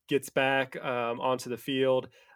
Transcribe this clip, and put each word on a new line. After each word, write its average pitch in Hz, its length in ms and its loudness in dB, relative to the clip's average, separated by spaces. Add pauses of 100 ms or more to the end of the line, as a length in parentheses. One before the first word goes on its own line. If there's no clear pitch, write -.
gets 135 200 0
back, 135 460 2
um, 123 460 -4
onto 127 280 0
the 120 80 -4
field, 131 520 2 (260)